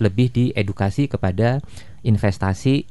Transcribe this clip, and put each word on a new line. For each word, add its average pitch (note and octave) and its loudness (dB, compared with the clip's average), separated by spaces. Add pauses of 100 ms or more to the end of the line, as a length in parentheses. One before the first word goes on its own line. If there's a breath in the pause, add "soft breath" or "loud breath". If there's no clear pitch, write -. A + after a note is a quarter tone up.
lebih A2 2
di B2 2
edukasi G2+ 0
kepada A2+ 0 (400 loud breath)
investasi, G#2 2 (180)